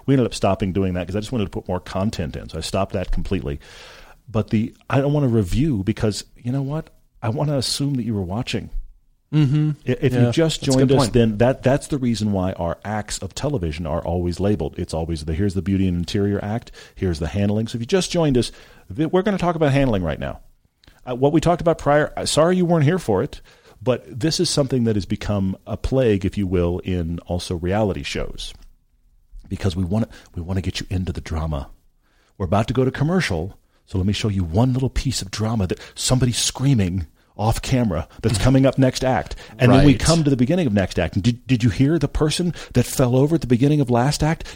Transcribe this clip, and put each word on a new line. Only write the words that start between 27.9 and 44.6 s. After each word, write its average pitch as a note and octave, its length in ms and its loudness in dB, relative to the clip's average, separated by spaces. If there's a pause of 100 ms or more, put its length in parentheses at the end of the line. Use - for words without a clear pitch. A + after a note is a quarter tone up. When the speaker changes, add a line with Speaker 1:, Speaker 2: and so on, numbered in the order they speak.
Speaker 1:
shows. - 500 -8 (960)
Because F#2+ 260 -4
we F#2 100 -2
wanna, G#2+ 240 -2 (260)
we F2+ 80 -10
wanna F#2+ 180 -4
get F2+ 200 -6
you - 100 -10
into F#2 220 -4
the D#2 100 -8
drama. D#2 480 -6 (680)
We're G2+ 100 -6
about G2+ 220 2
to A#2+ 60 0
go B2+ 100 4
to B2+ 60 2
commercial, C#3 680 0 (280)
so - 100 -6
let F#2 100 2
me G#2 60 2
show A2 160 0
you G2 160 0
one A2 300 2
little C3 160 -2
piece - 320 -2
of F#2+ 80 -12
drama G#2+ 380 -2
that G#2+ 120 -6 (140)
somebody's B2+ 420 0
screaming G2 680 0 (280)
off A2 280 0
camera A2 440 0 (140)
that's A2+ 180 0
Speaker 2:
<laughs> G2 80 2
Speaker 1:
coming C3+ 200 6
up B2+ 100 2
next B2+ 260 2
act. B2+ 320 0 (240)
And B2 140 6
then - 140 8
we C#3+ 60 10
Speaker 2:
Right. B2 80 2
Speaker 1:
come E3 220 4
to C#3+ 60 2
the C#3 80 2
beginning D3+ 300 2
of G#2+ 80 0
next F#2+ 240 0
act. E2 160 0
And G2 100 0
did, A#2+ 220 0
did A#2+ 180 2
you A#2+ 60 4
hear C#3+ 280 2
the C#3+ 80 -2
person D#3+ 460 0 (220)
that B2 100 4
fell B2 320 2
over D3 200 4
at D#3 40 2
the - 60 -6
beginning C3+ 340 4
of C3 100 0
last B2 320 2
act? D#3 220 0 (100)